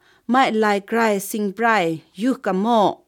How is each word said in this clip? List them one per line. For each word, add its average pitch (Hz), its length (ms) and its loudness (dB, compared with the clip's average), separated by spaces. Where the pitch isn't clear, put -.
mãi 254 260 2
lại 214 280 0
cài 220 400 0
sinh 208 360 -6
prai, 190 460 0
yu 262 100 0
cả - 180 -4
mò. 208 440 2